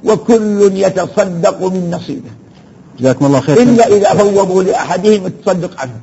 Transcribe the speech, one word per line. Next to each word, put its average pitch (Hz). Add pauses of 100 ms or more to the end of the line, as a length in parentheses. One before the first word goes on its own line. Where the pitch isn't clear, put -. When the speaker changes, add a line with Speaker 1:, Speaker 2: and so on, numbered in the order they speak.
Speaker 1:
وكل 208
يتصدق 190
من 185
نصيبه. 143 (720)
Speaker 2:
جزاكم 131
الله 139
خير. 147
Speaker 1:
إلا 233
إذا 202
فوضوا 196
لأحدهم 185
التصدق 180
عنه. 131 (120)